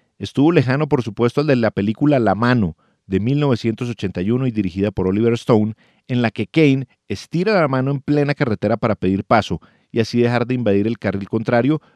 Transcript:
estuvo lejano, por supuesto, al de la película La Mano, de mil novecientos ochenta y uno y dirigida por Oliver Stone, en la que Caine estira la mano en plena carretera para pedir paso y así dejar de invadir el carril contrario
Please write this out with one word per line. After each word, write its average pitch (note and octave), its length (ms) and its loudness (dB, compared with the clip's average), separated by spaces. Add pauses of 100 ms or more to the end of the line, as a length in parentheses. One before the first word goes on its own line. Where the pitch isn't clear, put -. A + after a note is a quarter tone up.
(180)
estuvo C3+ 320 0
lejano, C#3+ 380 0
por C3+ 160 0
supuesto, A#2 380 0
al D3+ 40 -4
de C#3 100 2
la A2 140 2
película A2+ 480 0
La G#2 160 2
Mano, A2 420 0 (300)
de F#2+ 140 -2
mil C3 180 0
novecientos A#2+ 500 -2
ochenta G2+ 320 -6
y G2 120 -2
uno B2+ 160 0
y - 20 -4
dirigida G2+ 400 -2
por F#2+ 160 -2
Oliver A2 280 0
Stone, A2 400 0 (340)
en B2 140 -2
la A2+ 100 0
que G#2 160 -6
Caine C#3 400 2 (180)
estira F3+ 540 -2
la D3+ 80 2
mano C3 240 -2
en C#3 80 -4
plena C#3+ 340 0
carretera G#2+ 440 -2
para A2 180 -2
pedir F#2+ 260 -2
paso G2+ 380 0 (320)
y A#2 80 0
así A#2+ 200 0
dejar A#2+ 240 0
de B2 100 -4
invadir G#2 340 0
el A#2 100 -4
carril G2 300 -4
contrario A#2+ 520 0 (160)